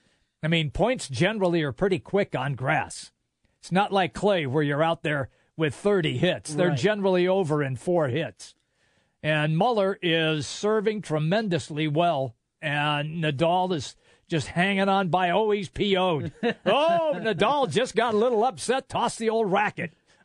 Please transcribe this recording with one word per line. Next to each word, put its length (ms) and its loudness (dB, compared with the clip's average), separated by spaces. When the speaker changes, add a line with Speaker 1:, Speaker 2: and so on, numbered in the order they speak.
Speaker 1:
I 60 -4
mean, 240 0
points 360 0
generally 540 2
are 100 -2
pretty 280 -2
quick 360 -2
on 200 -4
grass. 560 -4
It's 120 -14
not 220 2
like 220 2
clay 320 0
where 160 0
you're 180 0
out 220 0
there 260 -2
with 200 -2
thirty 420 0
hits. 380 0
They're 140 2
Speaker 2:
Right. 100 0
Speaker 1:
generally 480 2
over 340 0
in 140 -4
four 320 0
hits. 480 -6
And 360 0
Muller 440 2
is 460 0
serving 540 -2
tremendously 880 -2
well, 480 0
and 600 -2
Nadal 520 0
is 240 -8
just 180 -2
hanging 400 0
on 220 2
by, 220 2
oh, 200 2
he's 160 -2
P 300 0
O'd. 400 0
Speaker 2:
<laughs> 180 -2
Speaker 1:
Oh, 500 2
Nadal 540 0
just 280 -2
got 160 2
a 40 2
little 280 2
upset, 420 -2
tossed 320 -2
the 100 -2
old 220 0
racket. 400 -2